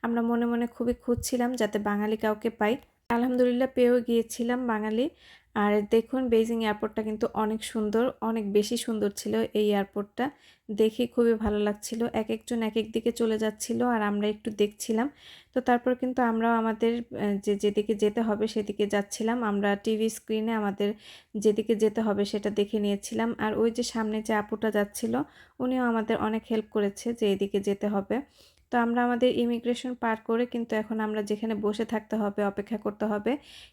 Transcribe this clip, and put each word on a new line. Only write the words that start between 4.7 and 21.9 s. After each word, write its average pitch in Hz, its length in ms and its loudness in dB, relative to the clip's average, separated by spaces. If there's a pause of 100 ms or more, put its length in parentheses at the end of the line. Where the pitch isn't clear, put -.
আর 208 360 2
দেখুন 247 380 2
বেইজিং 226 340 2
এয়ারপোর্টটা 214 400 -2
কিন্তু 214 320 -2
অনেক 220 300 -2
সুন্দর, 220 560 0
অনেক 220 320 -2
বেশি 208 240 2
সুন্দর 214 340 -2
ছিল 208 300 -6
এই 214 280 0
এয়ারপোর্টটা। 202 640 -2 (400)
দেখে 220 360 2
খুবই 233 280 2
ভালো 214 240 0
লাগছিল, 208 540 -2
এক 220 180 -2
একজন 226 320 -4
এক 220 140 -2
এক 220 160 -2
দিকে 226 200 0
চলে 220 260 0
যাচ্ছিল 220 460 -2
আর 240 180 2
আমরা 208 260 2
একটু 214 220 -4
দেখছিলাম। 214 600 0 (440)
তো 254 60 0
তারপর 247 340 2
কিন্তু 254 280 -2
আমরাও 226 360 2
আমাদের, 226 400 0
আহ, 202 440 -2
যে 208 120 2
যেদিকে 208 400 2
যেতে 208 260 2
হবে 220 280 0
সেদিকে 208 380 -2
যাচ্ছিলাম। 220 580 -2
আমরা 202 320 2
টিভি 220 320 0
স্ক্রিনে 220 440 -4
আমাদের 208 420 0 (400)
যেদিকে 214 420 2
যেতে 214 240 2